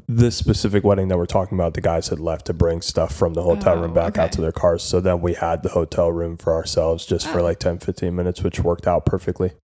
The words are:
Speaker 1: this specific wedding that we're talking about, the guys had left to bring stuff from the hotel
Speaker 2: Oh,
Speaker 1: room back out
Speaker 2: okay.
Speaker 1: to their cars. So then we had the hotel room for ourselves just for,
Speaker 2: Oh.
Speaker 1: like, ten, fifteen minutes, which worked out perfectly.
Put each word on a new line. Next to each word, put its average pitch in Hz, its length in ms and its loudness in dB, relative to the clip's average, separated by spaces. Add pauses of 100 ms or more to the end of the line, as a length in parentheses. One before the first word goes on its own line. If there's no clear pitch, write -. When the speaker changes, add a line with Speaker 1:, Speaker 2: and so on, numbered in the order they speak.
Speaker 1:
this 120 280 4
specific 101 480 2
wedding 98 260 4
that 92 80 2
we're 87 100 0
talking 92 320 0
about, 85 160 0
the 82 60 -4
guys 85 260 0
had 80 120 -4
left 80 280 -4
to 90 60 -2
bring 85 280 2
stuff - 320 -2
from 85 220 0
the 85 80 0
hotel 87 340 2
Speaker 2:
Oh, 85 40 -2
Speaker 1:
room 85 120 -4
back 85 240 0
out 85 120 4
Speaker 2:
okay. - 60 -12
Speaker 1:
to - 60 -2
their 80 100 0
cars. 85 300 2
So - 180 0
then 90 220 2
we 87 140 0
had 85 260 -2
the - 80 -2
hotel 85 420 0
room 85 260 -4
for - 180 0
ourselves 82 500 0
just - 220 -2
for, 90 120 -2
Speaker 2:
Oh. 87 40 2
Speaker 1:
like, 85 160 0
ten, 87 180 -2
fifteen 87 380 -4
minutes, 90 260 -2
which - 200 -2
worked 85 260 0
out 85 180 2
perfectly. - 460 -2 (120)